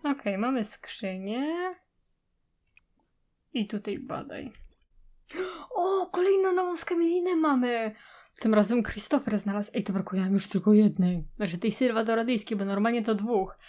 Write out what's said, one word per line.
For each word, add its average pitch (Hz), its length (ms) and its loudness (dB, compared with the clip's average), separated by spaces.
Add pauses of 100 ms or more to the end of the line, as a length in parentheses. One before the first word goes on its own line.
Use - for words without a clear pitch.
Okej, 262 340 -2
mamy 240 260 -2
skrzynię. 240 1080 -6 (1800)
I 214 140 -2
tutaj 208 320 -6
badaj. - 520 -10 (1200)
O, 370 420 0
kolejną 381 420 4
nową 359 240 0
skamielinę 349 580 0
mamy! 247 600 2 (440)
Tym 220 140 4
razem 214 300 4
Christopher 214 540 -2
znalazł. 208 360 -4
Ej, - 100 -2
to 185 100 -4
brakuje 190 280 -2
nam 190 120 0
już 190 140 0
tylko 196 260 4
jednej. 190 500 4 (120)
Znaczy 175 220 -4
tej 214 140 0
sylwadorodyjskiej, 226 840 0
bo 196 80 -2
normalnie 214 380 0
to 220 120 2
dwóch. 202 420 -2 (120)